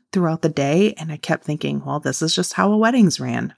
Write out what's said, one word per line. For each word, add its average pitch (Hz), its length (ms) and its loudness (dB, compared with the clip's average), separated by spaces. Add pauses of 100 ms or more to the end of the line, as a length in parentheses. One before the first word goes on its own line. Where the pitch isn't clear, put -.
(120)
throughout 165 300 0
the 160 80 2
day. 160 480 2
And 160 140 -8
I 151 60 -8
kept - 260 -4
thinking, 143 420 -4
"Well, 143 140 -4
this 135 240 -4
is 160 100 0
just - 200 -2
how 190 180 2
a 214 60 2
wedding's 226 420 4
ran. 120 380 -4